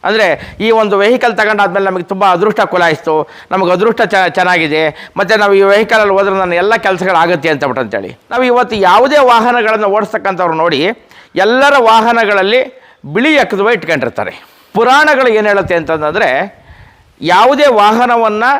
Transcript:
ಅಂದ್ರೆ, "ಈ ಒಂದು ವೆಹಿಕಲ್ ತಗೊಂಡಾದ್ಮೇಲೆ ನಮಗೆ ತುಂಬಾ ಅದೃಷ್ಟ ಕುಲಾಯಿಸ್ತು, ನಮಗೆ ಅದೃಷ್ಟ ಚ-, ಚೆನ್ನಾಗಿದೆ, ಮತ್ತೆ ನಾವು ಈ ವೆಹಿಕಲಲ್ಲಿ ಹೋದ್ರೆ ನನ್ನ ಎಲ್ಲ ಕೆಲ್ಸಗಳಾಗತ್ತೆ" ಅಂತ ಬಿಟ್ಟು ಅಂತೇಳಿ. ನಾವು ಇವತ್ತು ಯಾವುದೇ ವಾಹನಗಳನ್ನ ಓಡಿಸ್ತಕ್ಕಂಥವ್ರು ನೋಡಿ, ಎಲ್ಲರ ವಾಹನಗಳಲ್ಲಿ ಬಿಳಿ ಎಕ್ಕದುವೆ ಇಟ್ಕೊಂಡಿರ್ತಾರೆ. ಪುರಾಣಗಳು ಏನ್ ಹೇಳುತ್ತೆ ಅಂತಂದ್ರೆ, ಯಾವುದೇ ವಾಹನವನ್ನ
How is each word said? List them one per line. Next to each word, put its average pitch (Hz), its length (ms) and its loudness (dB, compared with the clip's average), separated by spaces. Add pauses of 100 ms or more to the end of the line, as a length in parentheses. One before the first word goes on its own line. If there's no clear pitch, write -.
ಅಂದ್ರೆ, 202 560 -2
"ಈ 220 120 -2
ಒಂದು 214 260 0
ವೆಹಿಕಲ್ 226 400 0
ತಗೊಂಡಾದ್ಮೇಲೆ 202 480 -2
ನಮಗೆ 185 180 -4
ತುಂಬಾ 196 240 -2
ಅದೃಷ್ಟ 190 340 0
ಕುಲಾಯಿಸ್ತು, 165 680 -2 (220)
ನಮಗೆ 180 200 0
ಅದೃಷ್ಟ 220 300 0
ಚ-, 190 280 0
ಚೆನ್ನಾಗಿದೆ, 160 880 -2
ಮತ್ತೆ 196 180 0
ನಾವು 202 180 2
ಈ 196 80 4
ವೆಹಿಕಲಲ್ಲಿ 208 520 2
ಹೋದ್ರೆ 196 220 0
ನನ್ನ 180 180 -2
ಎಲ್ಲ 196 220 0
ಕೆಲ್ಸಗಳಾಗತ್ತೆ" 175 760 0
ಅಂತ 143 160 -2
ಬಿಟ್ಟು 131 160 -4
ಅಂತೇಳಿ. 104 360 -8 (140)
ನಾವು 247 120 -2
ಇವತ್ತು 247 320 0
ಯಾವುದೇ 214 420 2
ವಾಹನಗಳನ್ನ 233 680 2
ಓಡಿಸ್ತಕ್ಕಂಥವ್ರು 196 680 -2
ನೋಡಿ, 160 340 -2 (480)
ಎಲ್ಲರ 247 440 2
ವಾಹನಗಳಲ್ಲಿ 220 1000 0 (240)
ಬಿಳಿ 226 280 -2
ಎಕ್ಕದುವೆ 220 400 0
ಇಟ್ಕೊಂಡಿರ್ತಾರೆ. 117 600 -4 (400)
ಪುರಾಣಗಳು 262 560 2
ಏನ್ 214 180 0
ಹೇಳುತ್ತೆ 196 280 -2
ಅಂತಂದ್ರೆ, 160 920 -4 (560)
ಯಾವುದೇ 233 440 2
ವಾಹನವನ್ನ 226 800 2 (160)